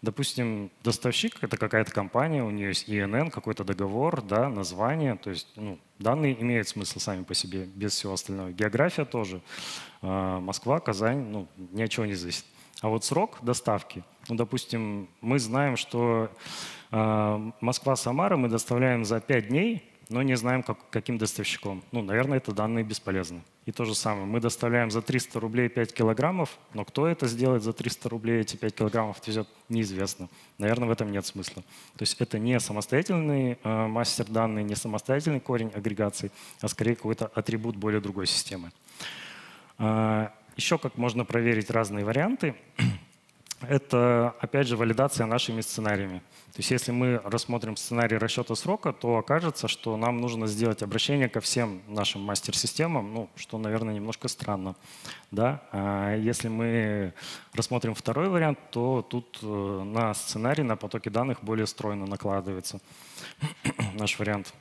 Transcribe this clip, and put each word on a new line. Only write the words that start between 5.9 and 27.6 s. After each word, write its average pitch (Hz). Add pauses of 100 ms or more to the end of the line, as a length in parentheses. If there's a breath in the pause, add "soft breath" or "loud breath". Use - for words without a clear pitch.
данные 131
имеют 117
смысл -
сами 92
по 92
себе, 92
без 98
всего 98
остального. 95
География 117
тоже. 95 (600 loud breath)
Э, 95
Москва, 98
Казань, 110 (120)
ну, 101 (240)
ни 104
от 110
чего 113
не 101
зависит. 87 (360 loud breath)
А 110
вот 110
срок -
доставки, 113 (260)
ну, 117
допустим, 107 (140)
мы 127
знаем, 127
что, 117 (640 loud breath)
э, 107 (100)
Москва-Самара 135
мы 127
доставляем 120
за 110
пять 117
дней, 180 (280)
но 120
не 135
знаем, 123
как, - (120)
каким 117
доставщиком. 101
Ну, 120
наверное, 120
это 127
данные 110
бесполезны. 92 (240)
И -
то 120
же 110
самое. 101
Мы 110
доставляем 117
за 113
триста 123
рублей 113
пять 117
килограммов, 135 (160)
но 104
кто 147
это 160
сделает 120